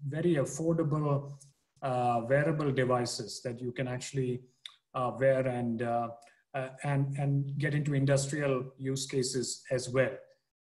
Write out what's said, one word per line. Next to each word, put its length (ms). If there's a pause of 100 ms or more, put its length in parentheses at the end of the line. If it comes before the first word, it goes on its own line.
very 280
affordable, 1000 (500)
uh, 440
wearable 440
devices 720
that 160
you 120
can 160
actually, 540 (520)
uh, 260
wear 280
and, 340
uh, 280 (440)
uh, 160 (140)
and, 340
and 400
get 160
into 200
industrial 840
use 280
cases 640
as 180
well. 220 (600)